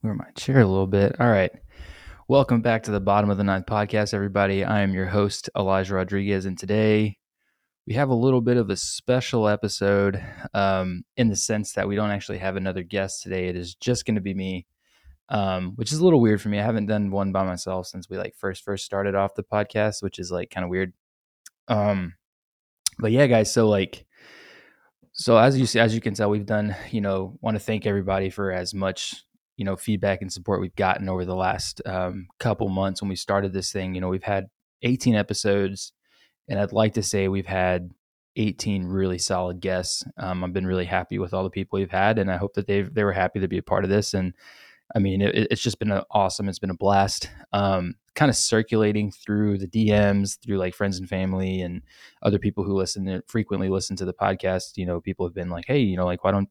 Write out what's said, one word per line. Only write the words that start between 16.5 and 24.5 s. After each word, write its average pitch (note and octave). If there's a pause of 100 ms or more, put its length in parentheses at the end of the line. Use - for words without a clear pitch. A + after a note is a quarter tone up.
I G#2
haven't A2
done G#2
one G2
by F#2+
myself F#2
since -
we, F#2+
like, -
first, G2
first G2+
started G2
off G2
the G#2
podcast, G#2+
which G2
is, F#2
like, F2
kinda F#2
weird. F#2 (720)
Um, G2+ (840)
but A2
yeah, C3+
guys, A2
so, A2+
like, G2 (1080)